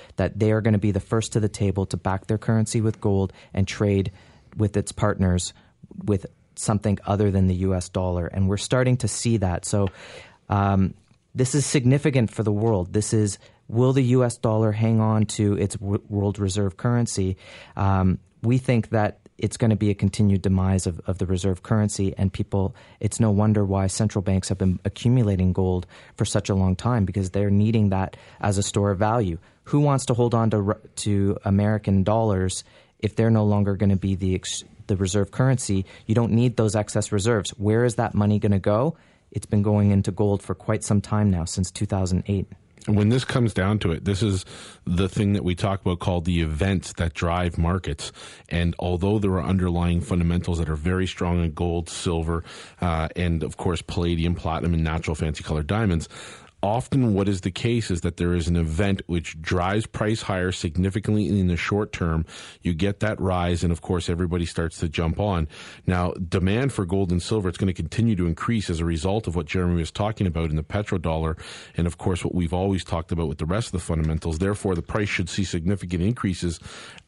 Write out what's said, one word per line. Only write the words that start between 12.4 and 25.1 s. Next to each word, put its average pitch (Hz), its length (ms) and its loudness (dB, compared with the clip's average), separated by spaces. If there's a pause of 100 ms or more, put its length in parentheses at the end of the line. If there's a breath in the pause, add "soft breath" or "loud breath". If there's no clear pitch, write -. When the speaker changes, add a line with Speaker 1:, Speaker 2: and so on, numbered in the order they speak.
Speaker 1:
the 104 100 2
world. 104 400 0
This 104 180 0
is, 104 260 2 (300 loud breath)
will 127 240 2
the 135 120 4
U 123 200 4
S 117 140 0
dollar 110 340 2
hang 110 300 2
on 110 240 4
to 104 300 0
its 98 200 -2
w-, 101 320 -2
world 101 320 -2
reserve 98 380 -2
currency? 117 580 0 (400 loud breath)
Um, 95 440 2 (240)
we 123 160 2
think 120 320 0
that 104 280 0 (200)
it's - 180 -2
gonna 110 180 4
be 104 140 2
a 98 60 0
continued 98 480 2
demise 95 420 2
of, 87 220 -4
of 92 100 -2
the 95 80 -2
reserve 92 380 0
currency, 104 540 0
and 95 140 0
people, 98 440 -2 (240 loud breath)
it's 107 200 -4
no 110 120 4
wonder 104 340 4
why 98 220 2
central 107 340 0
banks 95 260 0
have - 120 -2
been 92 260 2
accumulating 101 640 2